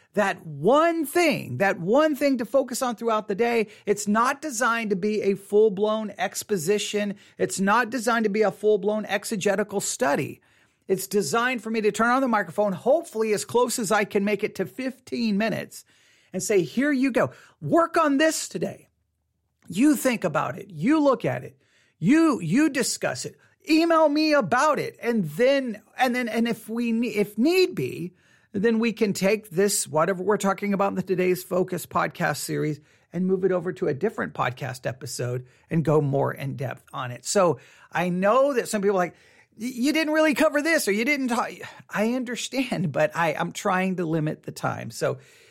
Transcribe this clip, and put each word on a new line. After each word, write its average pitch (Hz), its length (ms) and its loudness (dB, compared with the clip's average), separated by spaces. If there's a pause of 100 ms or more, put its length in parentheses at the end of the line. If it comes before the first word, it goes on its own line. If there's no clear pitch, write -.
(140)
that 196 320 -2
one 285 580 2
thing, 269 540 0
that 196 200 2
one 269 360 2
thing 269 240 0
to 233 80 -4
focus 262 340 0
on 247 160 -2
throughout 220 320 -2
the 202 60 -2
day. 233 320 0 (180)
It's 202 240 -2
not 240 320 2
designed 233 500 -2
to 208 60 0
be 208 260 -2
a 196 120 2
full-blown 208 840 2
exposition. 202 1000 -2 (200)
It's - 240 -4
not 214 300 2
designed 233 340 0
to 202 60 0
be 214 120 2
a 190 100 2
full-blown 208 520 2
exegetical 196 760 -2
study. 226 600 -2 (480)
It's 190 200 -2
designed 226 540 0
for 226 80 -8
me 226 120 -2
to 208 100 2
turn 226 180 2
on 262 120 4
the 262 60 0
microphone, 208 440 0
hopefully 220 600 0
as 196 120 0
close 247 340 0
as 208 140 -2
I 208 120 2
can 202 200 -2
make 208 200 0
it 208 100 -4
to 190 120 -4
fifteen 247 720 -4
minutes, - 480 -4 (480)
and 185 100 -6
say, 196 200 2
"Here 277 300 0
you 262 200 0
go. 180 180 2 (300)
Work 330 360 2
on 294 200 2
this 311 320 0
today." - 400 -8 (800)
You 262 260 4
think 233 300 -2
about 139 340 -2
it. - 120 -16
You 220 300 2
look 269 240 2
at 127 200 -2
it. - 120 -18 (440)
You, 294 400 4
you 240 300 2
discuss 165 540 -4
it. - 120 -12 (320)
Email 320 400 4
me 302 240 2
about 262 480 2
it. - 200 -6
And 220 300 0
then, 247 520 0 (140)
and 254 180 2
then, 247 140 -2
and 233 200 0
if 233 200 -6
we 233 220 -2
ne-, 226 180 0
if 208 300 -2
need 349 380 4
be, 156 380 -6 (380)
then 220 280 2
we 233 120 0
can 214 200 0
take 208 380 0
this, 196 360 0
whatever 170 380 0
we're 202 120 2
talking 196 360 0
about 196 160 0
in 196 80 -6
the 185 60 -4
Today's 180 420 0
Focus 180 420 -4
podcast 170 520 -2
series, 147 420 -4 (320)
and 185 140 -2
move 190 180 0
it 185 80 4
over 175 220 -2
to 175 120 -4
a 147 80 0
different 190 400 -4
podcast 127 520 -6
episode 127 600 -6 (220)
and 165 160 0
go 156 160 4
more 135 320 0
in 135 240 -8
depth - 360 -8
on 127 200 -8
it. - 120 -18
So 180 360 2 (320)
I 175 160 -2
know 220 460 2
that 185 140 -2
some 214 140 -4
people 196 140 2
are - 20 2
like, 175 160 -2 (440)
"Y-, 247 160 -8
you 254 180 0
didn't 302 220 0
really 311 200 4
cover 294 280 2
this, 320 240 0
or 202 60 0
you 214 120 0
didn't 269 220 0
talk." 233 240 -2 (380)
I 220 240 -2
understand, 247 800 -4
but 151 240 0
I, 160 180 0
I'm 170 160 -4
trying 185 460 -2
to 180 80 -4
limit 156 400 -2
the - 80 -12
time. 117 400 -6
So 127 260 -4 (320)